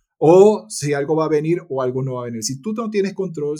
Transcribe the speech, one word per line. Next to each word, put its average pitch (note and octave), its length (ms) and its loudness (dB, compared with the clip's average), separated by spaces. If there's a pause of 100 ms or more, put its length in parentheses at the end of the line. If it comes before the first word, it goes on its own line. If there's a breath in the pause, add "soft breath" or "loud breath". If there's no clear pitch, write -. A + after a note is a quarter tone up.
(200)
O F#3+ 500 6
si C#3+ 240 -6
algo C#3+ 220 -2
va D#3 100 0
a D#3 40 -4
venir D#3+ 380 0
o C3 140 -4
algo B2+ 220 -4
no C3 120 -6
va B2 80 -8
a - 20 -10
venir. A#2 180 -8
Si C3+ 180 -8
tú A3 120 -6
no A3 180 -6
tienes G3 240 -2
control, D#3 440 -6